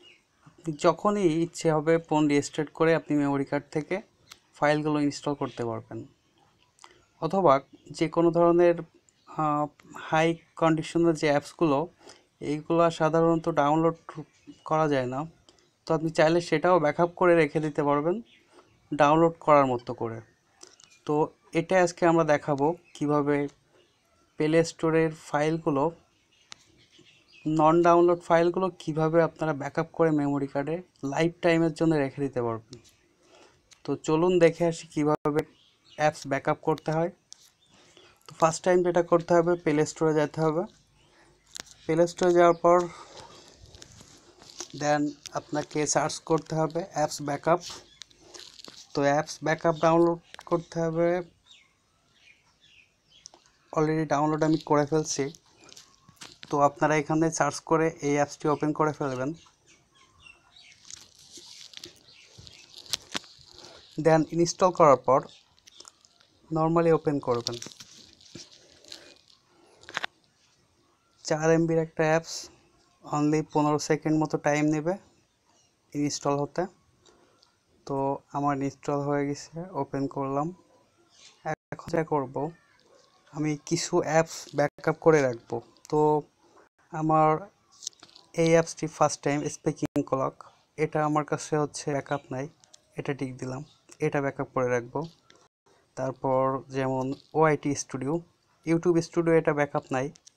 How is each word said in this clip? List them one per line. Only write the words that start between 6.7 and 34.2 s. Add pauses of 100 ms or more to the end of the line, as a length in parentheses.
অথবা (380)
যে
কোনো
ধরনের, (500)
আহ, (420)
হাই (220)
কন্ডিশনের
যে
অ্যাপসগুলো, (520)
এইগুলো
সাধারণত
download (680)
করা
যায়
না। (460)
তো
আপনি
চাইলে
সেটাও
backup (100)
করে
রেখে
দিতে
পারবেন (720)
download
করার
মতো
করে। (880)
তো (380)
এটা
আজকে
আমরা
দেখাবো (200)
কিভাবে (880)
Play
স্টোরের (180)
ফাইলগুলো, (1600)
নন
ডাউনলোড
ফাইলগুলো
কিভাবে
আপনারা
backup
করে
memory
কার্ডে (220)
লাইফ (120)
টাইমের
জন্য
রেখে
দিতে
পারবেন। (1040)
তো
চলুন